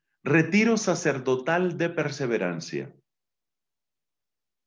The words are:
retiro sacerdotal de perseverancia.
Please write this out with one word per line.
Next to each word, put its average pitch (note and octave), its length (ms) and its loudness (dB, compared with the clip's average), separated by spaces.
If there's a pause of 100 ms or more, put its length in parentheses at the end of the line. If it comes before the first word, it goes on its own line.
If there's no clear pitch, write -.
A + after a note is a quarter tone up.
(220)
retiro E3+ 540 4
sacerdotal D#3 1040 0
de E3 120 -2
perseverancia. G2+ 1040 -4 (1700)